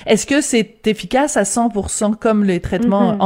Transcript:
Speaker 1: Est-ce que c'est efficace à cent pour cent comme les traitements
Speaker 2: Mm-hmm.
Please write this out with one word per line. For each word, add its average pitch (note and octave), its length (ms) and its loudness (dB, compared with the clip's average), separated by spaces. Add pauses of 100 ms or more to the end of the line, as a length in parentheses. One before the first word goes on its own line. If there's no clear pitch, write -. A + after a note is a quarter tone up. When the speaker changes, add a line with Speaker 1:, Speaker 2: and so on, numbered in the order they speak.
Speaker 1:
Est-ce - 200 0
que C#4 140 2
c'est - 480 -2
efficace B3+ 480 0
à G3+ 80 2
cent A#3+ 260 -2
pour G3+ 200 -6
cent G#3+ 240 -2
comme G#3+ 340 0
les F3+ 120 0
traitements G3 520 0
Speaker 2:
Mm-hmm. G3+ 140 -4